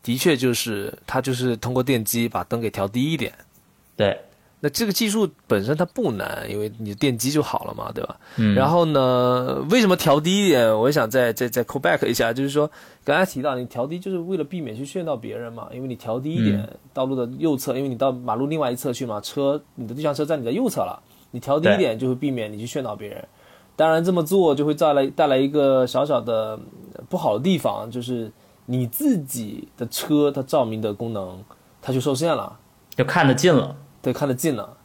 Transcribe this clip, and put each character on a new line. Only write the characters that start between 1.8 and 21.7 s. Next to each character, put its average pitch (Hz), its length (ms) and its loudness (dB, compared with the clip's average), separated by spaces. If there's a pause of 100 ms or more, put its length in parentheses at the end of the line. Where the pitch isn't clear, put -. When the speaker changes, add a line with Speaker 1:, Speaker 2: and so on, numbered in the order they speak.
Speaker 1:
电 120 220 2
机 117 260 0
把 90 140 -4
灯 117 180 -4
给 113 80 -2
调 98 180 -2
低 123 240 0
一 160 60 -2
点。 - 160 -4 (640)
Speaker 2:
对。 101 180 2 (440)
Speaker 1:
那 143 100 -2
这 226 160 -2
个 202 60 0
技 214 180 0
术 202 200 0 (180)
本 101 160 2
身 135 120 0
它 165 80 0
不 208 280 -2
难， - 360 -6
因 104 120 -6
为 104 200 -4
你 107 160 -6
电 131 200 0
机 127 160 -2
就 151 100 2
好 - 240 -2
了 - 80 -8
嘛， - 200 -8
对 - 100 -6
吧？ - 120 -10 (220)
Speaker 2:
嗯。 107 160 4
Speaker 1:
然 131 140 4
后 170 180 4
呢， 127 840 2
为 240 120 6
什 214 60 6
么 180 80 6
调 151 240 4
低 190 260 2
一 185 40 6
点？ 113 300 6
我 123 120 4
想 135 180 2
再， 120 240 4
再， 123 160 -2
再 117 160 0
call - 160 -6
back 170 240 2
一 - 80 0
下， 117 180 2
就 131 120 -2
是 143 60 0
说 147 200 0 (340)
刚 143 140 2
才 185 80 4
提 143 160 -6
到 139 140 -2
你 127 100 -6
调 123 200 -4
低 165 140 -6
就 190 120 -8
是 185 80 -4
为 180 180 -4
了 156 60 -2
避 170 180 -8
免 113 140 -8
去 131 100 -8
炫 180 180 -8
到 151 140 -4
别 110 200 -10
人 117 140 -10
嘛， 117 220 -14
因 127 80 -10
为 135 60 -8
你 123 80 -6
调 113 240 -6
低 147 120 -6
一 160 120 0
点， 104 160 4
Speaker 2:
嗯。 107 80 -8 (260)
Speaker 1:
道 131 120 -2
路 135 100 -2
的 123 120 -2 (120)
右 151 180 2
侧， 127 180 -4
因 131 60 -4
为 139 80 -4
你 123 60 -4
到 135 160 2
马 123 240 -4
路 131 100 -2
另 156 140 -2
外 131 120 0
一 123 40 -4
侧 127 180 -4
去 120 140 -6
嘛， 107 140 -4
车， 143 400 -2 (120)
你 120 140 -10
的 113 80 -10
对 151 80 -8
向 147 100 0
车 151 100 -2
在 151 140 0
你 123 80 -6
的 117 60 -2
右 220 180 0
侧 151 120 -2
了， 90 200 -4 (300)
你 123 80 -8
调 139 200 0
低 160 140 2